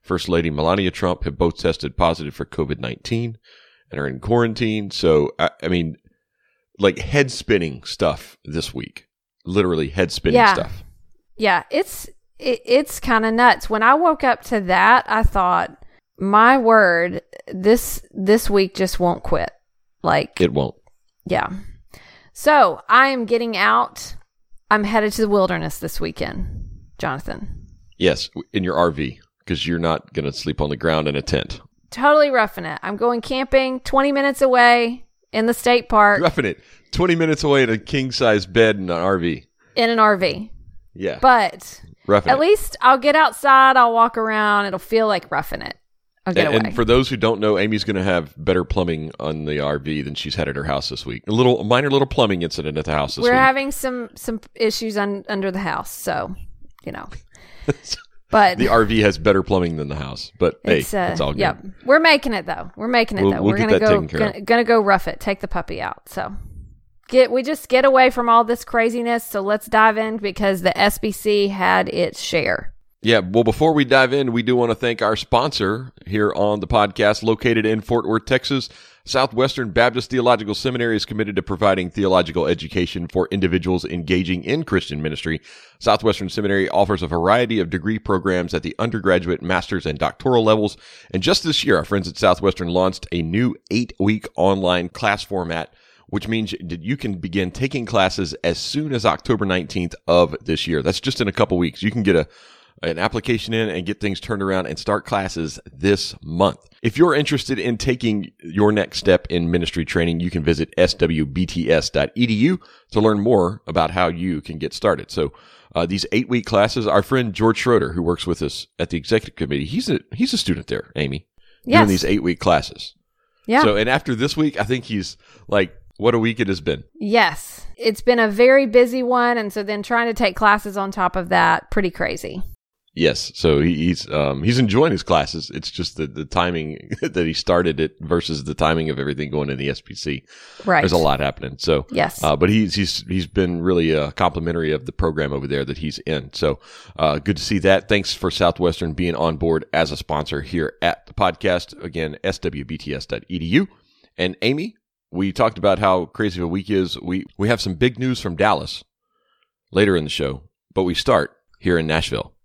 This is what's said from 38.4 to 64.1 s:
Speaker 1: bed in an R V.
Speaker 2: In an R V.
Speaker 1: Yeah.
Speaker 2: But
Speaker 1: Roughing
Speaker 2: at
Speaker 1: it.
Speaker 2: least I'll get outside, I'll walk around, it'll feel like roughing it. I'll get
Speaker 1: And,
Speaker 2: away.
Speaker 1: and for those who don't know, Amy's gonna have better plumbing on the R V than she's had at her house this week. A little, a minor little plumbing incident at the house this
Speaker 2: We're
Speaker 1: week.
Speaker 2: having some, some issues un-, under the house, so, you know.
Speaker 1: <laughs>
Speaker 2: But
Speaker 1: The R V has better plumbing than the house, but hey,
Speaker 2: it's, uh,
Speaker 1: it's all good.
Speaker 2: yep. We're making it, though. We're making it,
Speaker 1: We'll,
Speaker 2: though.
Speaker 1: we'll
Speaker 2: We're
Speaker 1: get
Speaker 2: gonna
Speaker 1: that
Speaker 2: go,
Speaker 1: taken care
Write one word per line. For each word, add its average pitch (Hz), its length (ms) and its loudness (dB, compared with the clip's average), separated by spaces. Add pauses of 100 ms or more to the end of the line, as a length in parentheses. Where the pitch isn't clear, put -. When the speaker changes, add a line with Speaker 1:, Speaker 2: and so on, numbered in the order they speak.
Speaker 1:
bed 107 300 4
in 92 140 -6
an 85 80 0
R 95 200 2
V. 85 280 -2 (320)
Speaker 2:
In 226 120 2
an 233 100 0
R 214 180 6
V. 196 340 -4 (420)
Speaker 1:
Yeah. 87 280 -6
Speaker 2:
But 240 600 2 (240)
Speaker 1:
Roughing 101 260 4
Speaker 2:
at 269 60 6
Speaker 1:
it. 294 40 0
Speaker 2:
least 392 400 2
I'll 254 160 6
get 285 180 2
outside, 262 600 6
I'll 233 160 6
walk 226 240 4
around, 214 480 0
it'll 190 120 -6
feel 220 300 0
like 190 240 -2
roughing - 300 -4
it. - 160 -12 (500)
I'll 90 60 -2
get 101 140 2
Speaker 1:
And, 110 80 0
Speaker 2:
away. 110 100 2
Speaker 1:
and 98 100 -6
for 120 80 0
those 123 240 4
who 131 100 -4
don't 110 220 0
know, 104 200 2
Amy's 107 240 0
gonna 98 180 -2
have 87 340 0
better 90 280 0
plumbing 82 560 -2
on 78 260 -6
the 76 140 -2
R 73 180 -2
V 73 240 -6
than 71 140 -8
she's 73 180 -8
had 80 140 -4
at 67 80 -6
her 71 80 -6
house 69 260 -4
this - 160 -10
week. 60 220 -10
A 104 40 -4
little, 123 300 4
a - 20 -6
minor 127 280 0
little 139 160 2
plumbing 101 340 0
incident 78 380 -4
at 78 60 -6
the 78 80 -2
house 71 200 -2
this - 80 -8
Speaker 2:
We're 240 80 2
Speaker 1:
week. 247 80 4
Speaker 2:
having 269 340 2
some, 254 440 -8
some 226 260 -8 (140)
issues 220 420 -4
un-, 202 320 -4
under 196 220 -4
the 190 80 -6
house, - 320 -6
so, - 440 -6 (480)
you - 80 -14
know. - 160 -16 (600)
Speaker 1:
<laughs> 143 60 0 (580)
Speaker 2:
But 196 260 4
Speaker 1:
The 120 120 2
R 113 160 6
V 110 160 2
has 95 180 2
better 95 240 2
plumbing 87 340 0
than 73 100 -6
the 71 80 -8
house, 67 440 -12
but 87 240 2
hey, 80 160 2
Speaker 2:
it's, - 160 -6
uh, 180 160 0
Speaker 1:
it's - 100 -4
all - 100 0
good. - 100 -4
Speaker 2:
yep. - 220 -2 (220)
We're 277 140 6
making 294 340 4
it, 190 140 -6
though. - 280 -10
We're 214 120 -8
making 226 320 0
it, - 20 2
Speaker 1:
We'll, 98 120 4
Speaker 2:
though. - 100 -2
Speaker 1:
we'll 104 80 4
Speaker 2:
We're 196 60 0
Speaker 1:
get 220 100 0
Speaker 2:
gonna 202 120 4
Speaker 1:
that 214 60 2
Speaker 2:
go, 214 60 6
Speaker 1:
taken 190 160 2
care 220 200 -2